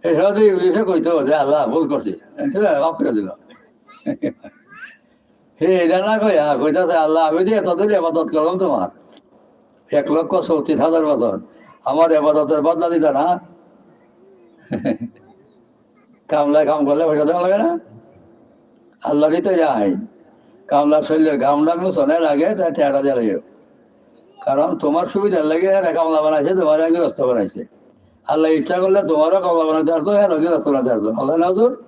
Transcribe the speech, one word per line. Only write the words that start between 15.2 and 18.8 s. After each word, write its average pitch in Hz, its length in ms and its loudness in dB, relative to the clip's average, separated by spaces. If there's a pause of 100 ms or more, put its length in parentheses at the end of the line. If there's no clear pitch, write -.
কামলায় 147 380 2
কাম 147 200 0
করলে 147 200 0
পয়সা 151 200 2
দেওয়া 175 220 0
লাগে 202 160 2
না? 339 160 -2 (1200)